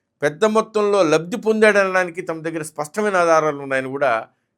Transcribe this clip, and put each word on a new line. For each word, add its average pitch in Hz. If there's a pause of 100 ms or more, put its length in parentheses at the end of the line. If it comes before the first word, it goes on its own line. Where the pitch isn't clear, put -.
(220)
పెద్ద 151
మొత్తంలో 214
లబ్ధి 160
పొందాడనడానికి 196
తమ 165
దగ్గర 160
స్పష్టమైన 190
ఆధారాలు 160
ఉన్నాయని 135
కూడా 131 (300)